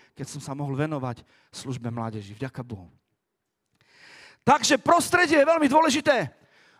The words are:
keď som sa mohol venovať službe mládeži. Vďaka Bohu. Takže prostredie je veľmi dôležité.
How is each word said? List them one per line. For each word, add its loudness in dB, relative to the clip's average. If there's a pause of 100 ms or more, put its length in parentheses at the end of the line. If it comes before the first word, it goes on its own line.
(160)
keď -12
som -14
sa -12
mohol -8
venovať -6 (320)
službe -10
mládeži. -10
Vďaka -12
Bohu. -16 (1500)
Takže 2
prostredie 2
je 6
veľmi 2
dôležité. 2 (480)